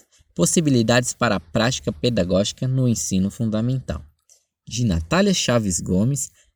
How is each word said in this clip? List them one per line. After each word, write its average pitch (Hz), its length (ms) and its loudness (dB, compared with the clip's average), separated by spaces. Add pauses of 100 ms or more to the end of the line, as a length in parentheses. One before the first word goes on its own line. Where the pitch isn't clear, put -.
(360)
Possibilidades 127 760 2
para 113 220 0
a 95 60 -2
prática 117 520 -2
pedagógica 104 760 -2
no 131 180 0
ensino 98 420 0
fundamental, 113 760 -4 (600)
de 120 200 -4
Natália 156 500 2
Chaves 113 460 0
Gomes, 110 500 0 (260)